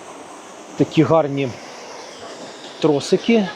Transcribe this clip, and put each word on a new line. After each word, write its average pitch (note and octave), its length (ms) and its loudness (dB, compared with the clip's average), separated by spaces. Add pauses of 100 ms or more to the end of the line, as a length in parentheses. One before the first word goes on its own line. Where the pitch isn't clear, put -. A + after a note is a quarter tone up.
(760)
такі D3+ 260 4
гарні C#3 460 2 (1300)
тросики, F3+ 760 4